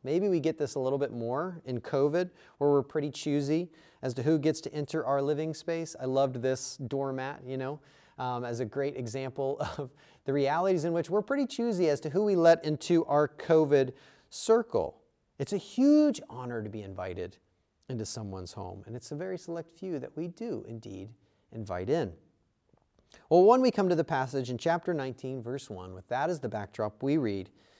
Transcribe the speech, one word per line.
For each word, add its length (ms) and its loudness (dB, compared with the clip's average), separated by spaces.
maybe 240 0
we 140 2
get 160 0
this 180 -4
a 40 -2
little 200 0
bit 140 -2
more 500 -4
in 160 -6
covid, 500 2
where 120 2
we're 140 4
pretty 260 -4
choosy 600 -2
as 140 -4
to 80 -4
who 140 4
gets 240 0
to 120 -10
enter 320 -4
our 160 2
living 320 -2
space. 440 -6
I 80 -8
loved 360 0
this 340 -2
doormat, 580 -4
you 100 -6
know, 240 -6
um, 260 -4
as 160 -4
a 60 -2
great 320 -4
example 600 -4
<laughs> 80 -12
of 140 -8
the 80 0
realities 500 2
in 80 0
which 180 0
we're 120 2
pretty 260 0
choosy 400 0
as 140 2
to 80 -6
who 160 2
we 100 4
let 300 8
into 400 2
our 240 4
covid 640 4
circle. 720 0
It's 160 -4
a 40 0
huge 640 4
honor 320 -8
to 80 -6
be 120 -8
invited 560 -8
into 180 -6
someone's 460 -10
home, 340 -12
and 100 -12
it's 180 -14
a 20 -6
very 220 -6
select 340 -10
few 280 -8
that 180 -12
we 100 -6
do 400 -8
indeed 420 -12
invite 360 -6
in. 220 0
Well, 160 8
when 160 8
we 120 4
come 180 2
to 60 2
the 80 2
passage 480 -2
in 80 -4
chapter 340 0
nineteen, 480 -6
verse 260 -8
one, 280 -12
with 140 -18
that 200 0
as 100 -4
the 80 -4
backdrop, 540 -6
we 160 2
read, 320 -2